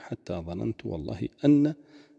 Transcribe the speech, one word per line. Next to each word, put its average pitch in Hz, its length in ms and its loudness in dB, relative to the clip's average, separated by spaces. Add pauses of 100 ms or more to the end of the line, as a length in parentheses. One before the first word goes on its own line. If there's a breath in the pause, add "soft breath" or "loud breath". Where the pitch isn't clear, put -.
حتى - 300 -10
ظننت 113 520 -6
والله 107 440 -6 (160)
أن 147 300 6 (440 loud breath)